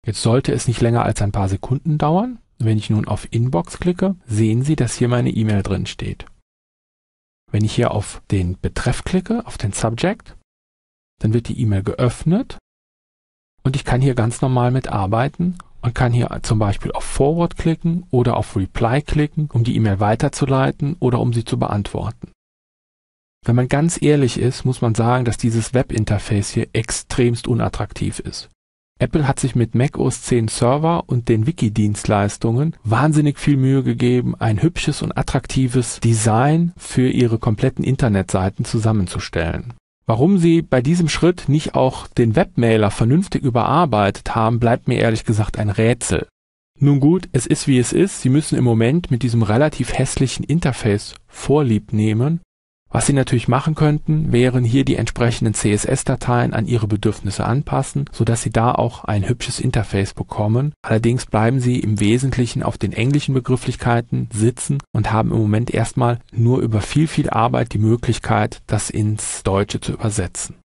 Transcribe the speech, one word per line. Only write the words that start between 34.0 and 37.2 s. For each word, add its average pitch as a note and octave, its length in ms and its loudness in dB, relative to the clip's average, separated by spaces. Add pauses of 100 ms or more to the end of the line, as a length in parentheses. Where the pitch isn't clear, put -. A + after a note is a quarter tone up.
ein A2 260 0
hübsches - 400 -2
und - 160 -4
attraktives C3 840 -2
Design A#2 800 2
für - 320 0
ihre A2+ 300 2